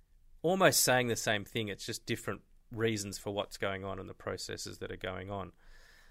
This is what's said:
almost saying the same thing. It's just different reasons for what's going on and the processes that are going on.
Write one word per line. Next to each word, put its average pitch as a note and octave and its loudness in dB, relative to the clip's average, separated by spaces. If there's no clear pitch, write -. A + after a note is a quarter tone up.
almost F3 6
saying B2+ 6
the A2 2
same G#2 0
thing. A2 -4
It's F#2+ -8
just - -6
different G#2+ -4
reasons G#2+ 0
for - -6
what's G2+ -4
going G2 -2
on F#2+ -6
and F#2 -10
the F#2+ -14
processes - -8
that G2+ -8
are F#2+ -8
going F#2 -6
on. F#2+ -6